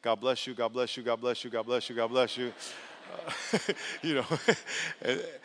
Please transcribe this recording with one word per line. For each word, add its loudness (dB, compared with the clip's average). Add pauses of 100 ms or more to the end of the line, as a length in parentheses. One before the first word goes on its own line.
"God 4
bless 2
you, -6
God 0
bless 0
you, -6
God 2
bless 0
you, -8
God -2
bless 0
you, -8
God 2
bless 4
you." -2 (960)
<laughs> -2
You 2
know, 2 (760)
<laughs> 2 (300)